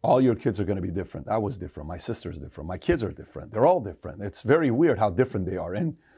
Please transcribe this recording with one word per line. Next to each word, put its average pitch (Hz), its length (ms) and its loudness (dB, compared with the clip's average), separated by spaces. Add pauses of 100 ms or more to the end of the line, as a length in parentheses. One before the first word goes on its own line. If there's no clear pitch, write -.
All 131 180 6
your 127 140 6
kids 104 260 -2
are 98 40 0
gonna 95 160 -2
be 87 100 -4
different. 87 380 -6
I 107 100 0
was 107 180 -4
different. 78 320 -12
My 87 80 -8
sister's 87 440 -8
different. 73 280 -14
My 92 80 -8
kids 147 260 0
are 90 100 -4
different. - 400 -16
They're 113 140 4
all 175 140 6
different. 87 420 -12
It's 101 200 -10
very 143 280 4
weird 127 280 4
how 107 120 2
different 98 360 0
they 92 100 -4
are. 87 180 -6
And 160 220 -2 (200)